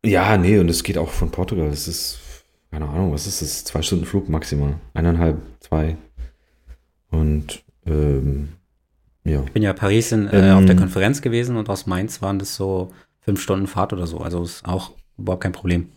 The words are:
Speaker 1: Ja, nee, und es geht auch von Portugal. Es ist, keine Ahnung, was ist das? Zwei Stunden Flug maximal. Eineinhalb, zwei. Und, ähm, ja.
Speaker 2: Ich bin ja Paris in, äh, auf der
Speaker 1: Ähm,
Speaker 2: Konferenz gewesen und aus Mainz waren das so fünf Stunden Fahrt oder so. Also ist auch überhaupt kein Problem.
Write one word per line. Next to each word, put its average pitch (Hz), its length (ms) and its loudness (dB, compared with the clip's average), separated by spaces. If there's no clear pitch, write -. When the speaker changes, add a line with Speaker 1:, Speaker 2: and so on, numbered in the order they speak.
Speaker 1:
Ja, 101 360 4
nee, 95 200 6
und 85 120 6
es 87 120 0
geht - 140 -4
auch 80 140 -2
von - 200 0
Portugal. 90 380 -2
Es 73 200 -6
ist, - 320 -8
keine 76 180 -6
Ahnung, 82 240 0
was 73 140 -4
ist - 160 -6
das? - 220 -8
Zwei 78 180 -4
Stunden 87 240 -2
Flug 98 240 -2
maximal. 71 460 -2
Eineinhalb, 82 420 2
zwei. 80 380 -2
Und, 76 540 -2
ähm, 73 640 0
ja. 76 220 0
Speaker 2:
Ich 65 60 -12
bin 107 100 0
ja 98 100 2
Paris 107 400 0
in, 107 140 0
äh, 98 260 6
auf 95 140 8
der 92 60 8
Speaker 1:
Ähm, 90 60 8
Speaker 2:
Konferenz 95 440 2
gewesen 120 340 0
und 101 140 -4
aus 95 160 -4
Mainz 95 340 -4
waren 98 180 -2
das 98 160 -6
so 92 380 -4
fünf 101 200 -2
Stunden 95 260 0
Fahrt 95 280 -2
oder 90 120 -4
so. 85 120 -8
Also 87 240 -4
ist - 240 -10
auch 92 260 -4
überhaupt 95 260 -4
kein 92 100 -2
Problem. 87 440 -2